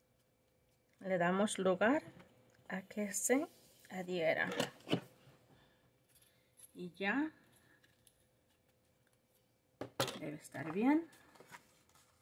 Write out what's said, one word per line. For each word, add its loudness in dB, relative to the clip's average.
le 0
damos 2
lugar 4
a -6
que -6
se 2
adhiera. 0
Y -12
ya -2
debe -8
estar -10
bien. 4